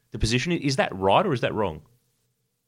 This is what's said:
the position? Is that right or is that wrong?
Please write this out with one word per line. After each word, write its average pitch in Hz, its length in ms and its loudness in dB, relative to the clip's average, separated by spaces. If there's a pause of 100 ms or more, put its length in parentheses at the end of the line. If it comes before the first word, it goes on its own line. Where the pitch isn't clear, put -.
(120)
the 117 80 -8
position? 131 340 0
Is 139 240 -2
that - 180 -2
right 98 300 4
or 165 80 0
is 117 80 -2
that 127 120 -2
wrong? 90 280 -2 (880)